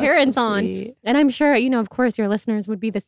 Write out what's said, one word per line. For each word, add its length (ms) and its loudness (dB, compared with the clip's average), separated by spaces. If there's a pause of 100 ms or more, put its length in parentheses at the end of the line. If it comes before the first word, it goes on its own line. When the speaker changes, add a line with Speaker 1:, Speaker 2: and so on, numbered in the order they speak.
Speaker 1:
so 60 4
Speaker 2:
parents 260 2
on." 220 0
Speaker 1:
sweet. 440 -6
Speaker 2:
And 140 0
I'm 120 4
sure, 260 2
you 160 0
know, 80 0
of 100 -4
course, 260 -2
your 120 -2
listeners 400 -4
would 120 -6
be 120 -4
the 160 -6